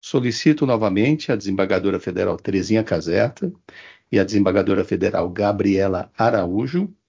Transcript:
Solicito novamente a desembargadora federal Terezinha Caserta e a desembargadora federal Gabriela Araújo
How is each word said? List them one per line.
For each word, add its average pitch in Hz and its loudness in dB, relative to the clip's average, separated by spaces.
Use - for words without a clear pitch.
Solicito 139 2
novamente 113 2
a 117 0
desembargadora 95 0
federal 92 -2
Terezinha 98 -2
Caserta 101 -2
e 107 2
a 95 4
desembargadora 95 2
federal 90 -2
Gabriela 98 0
Araújo 113 0